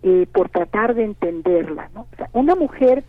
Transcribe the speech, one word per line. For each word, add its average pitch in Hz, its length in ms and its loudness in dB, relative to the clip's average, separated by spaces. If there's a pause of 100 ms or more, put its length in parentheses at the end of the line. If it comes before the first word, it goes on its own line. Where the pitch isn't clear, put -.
eh, 185 300 4
por 180 160 0
tratar 214 460 -2
de 233 80 0
entenderla, 170 880 -4
¿no? 220 180 -16
O - 40 -20
sea, - 180 -12
una 285 220 2
mujer 262 540 2